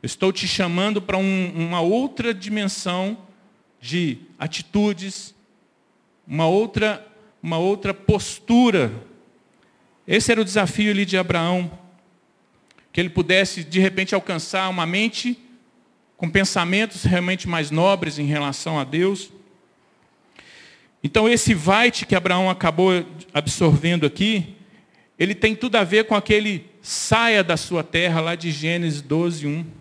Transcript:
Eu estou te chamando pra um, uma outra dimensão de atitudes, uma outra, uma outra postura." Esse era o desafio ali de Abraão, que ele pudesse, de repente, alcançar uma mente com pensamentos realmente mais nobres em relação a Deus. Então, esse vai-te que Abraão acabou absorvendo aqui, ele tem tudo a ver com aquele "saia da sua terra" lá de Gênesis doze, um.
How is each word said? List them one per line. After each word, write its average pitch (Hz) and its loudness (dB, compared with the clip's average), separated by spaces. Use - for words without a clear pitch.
Eu - -8
estou 190 0
te 190 -6
chamando 190 0
pra 190 -2
um, 190 0
uma 170 -2
outra 233 -2
dimensão 196 -4
de 139 -4
atitudes, 190 -4
uma 160 -2
outra, 208 0
uma 165 -4
outra 196 -2
postura." 196 2
Esse 220 2
era 220 4
o 214 2
desafio 202 0
ali 202 2
de 185 -2
Abraão, 180 0
que 170 0
ele 180 0
pudesse, 180 2
de 160 -2
repente, 190 2
alcançar 190 -2
uma 180 -2
mente 220 -2
com 170 -4
pensamentos 190 -2
realmente 180 0
mais 160 -2
nobres 165 0
em 147 -2
relação 147 -4
a 135 -2
Deus. 175 -2
Então, 220 2
esse 233 4
vai-te 196 2
que - 2
Abraão 185 2
acabou 180 2
absorvendo 156 2
aqui, 190 0
ele 190 0
tem 220 0
tudo 226 -2
a 214 6
ver 208 2
com 220 0
aquele 208 0
"saia 220 2
da 170 0
sua 165 -4
terra" 170 0
lá 165 -2
de 165 -6
Gênesis 156 -4
doze, 151 -2
um. 151 -4